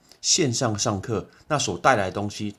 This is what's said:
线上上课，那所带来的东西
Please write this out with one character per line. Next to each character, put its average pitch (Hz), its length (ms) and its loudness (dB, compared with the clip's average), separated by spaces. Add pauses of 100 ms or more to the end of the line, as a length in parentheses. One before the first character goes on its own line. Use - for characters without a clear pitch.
(220)
线 143 320 2
上 113 240 0
上 101 240 0
课， 101 260 -4 (200)
那 151 100 0
所 104 220 -2
带 139 160 6
来 101 100 2
的 92 60 -2
东 101 180 -4
西 101 300 -8